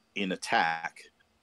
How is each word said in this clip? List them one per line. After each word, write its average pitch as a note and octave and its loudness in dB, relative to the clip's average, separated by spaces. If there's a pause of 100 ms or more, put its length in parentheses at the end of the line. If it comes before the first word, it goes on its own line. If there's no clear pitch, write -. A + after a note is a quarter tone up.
(160)
in F#2+ -2
attack, E2 0 (400)